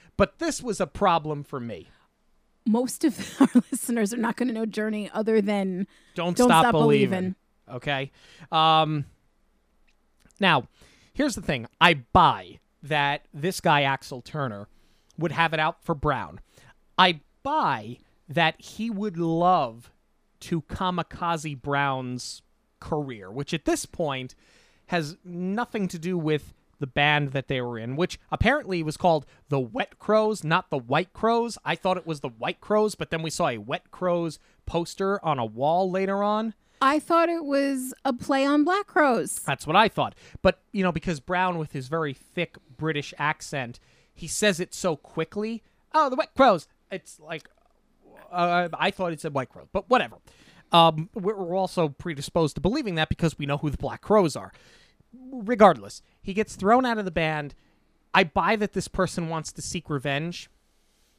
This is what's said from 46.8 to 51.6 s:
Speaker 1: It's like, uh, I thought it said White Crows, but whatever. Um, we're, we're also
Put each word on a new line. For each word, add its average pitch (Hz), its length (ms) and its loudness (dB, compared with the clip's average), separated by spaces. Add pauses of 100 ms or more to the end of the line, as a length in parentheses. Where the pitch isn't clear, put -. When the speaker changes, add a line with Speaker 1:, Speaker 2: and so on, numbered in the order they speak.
Speaker 1:
It's - 300 -14
like, 160 280 -12 (840)
uh, 175 420 2
I 165 160 2
thought 180 240 -4
it 151 80 -10
said 147 140 -6
White 131 140 -2
Crows, - 220 -20
but - 160 -4
whatever. 190 300 2 (540)
Um, 165 420 6
we're, 208 220 -4
we're 180 200 -6
also 180 340 0